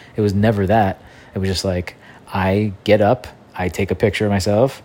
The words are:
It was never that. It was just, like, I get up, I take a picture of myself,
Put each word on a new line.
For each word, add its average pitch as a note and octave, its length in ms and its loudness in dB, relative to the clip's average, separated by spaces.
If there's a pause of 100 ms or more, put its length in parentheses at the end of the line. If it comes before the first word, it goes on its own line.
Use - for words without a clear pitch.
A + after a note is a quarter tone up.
(160)
It A2+ 60 -2
was G#2 120 0
never G2+ 320 2
that. G2 340 2 (360)
It G#2 40 -6
was F#2+ 100 -2
just, F2+ 160 -4
like, F2+ 320 -4 (360)
I G2 400 0 (120)
get G#2 160 6
up, G#2+ 260 2 (260)
I F2+ 140 -4
take G2 240 -4
a F#2 40 -2
picture G#2+ 300 0
of G2+ 60 0
myself, G#2 540 0